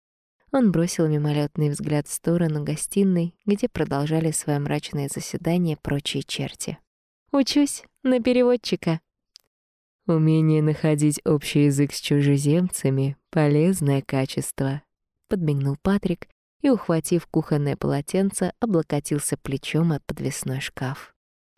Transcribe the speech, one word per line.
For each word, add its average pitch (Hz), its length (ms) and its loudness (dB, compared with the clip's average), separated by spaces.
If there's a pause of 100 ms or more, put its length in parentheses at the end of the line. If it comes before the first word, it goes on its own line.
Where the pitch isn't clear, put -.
(520)
Он 247 200 4
бросил 165 360 0
мимолётный 147 600 0
взгляд 147 380 -2
в - 40 -12
сторону 165 520 0
гостиной, 175 720 0 (100)
где 208 220 0
продолжали 156 640 0
своё 147 280 -2
мрачное 147 540 -4
заседание 170 640 -2
прочие - 460 -4
черти. - 560 -10 (520)
"Учусь 277 520 2 (180)
на 254 200 2
переводчика". 240 800 2 (1080)
"Умение 156 560 4
находить 151 600 2
общий 147 400 2
язык 143 280 2
с - 60 -10
чужеземцами — 143 1160 0 (120)
полезное 147 720 2
качество", 135 800 -4 (460)
подмигнул 143 540 -2
Патрик 190 460 -2 (340)
и, 285 80 2
ухватив 170 580 0
кухонное 147 480 0
полотенце, 180 840 -2
облокотился 151 800 -2
плечом 151 540 -2
о 143 80 -2
подвесной 135 600 -6
шкаф. - 520 -10 (440)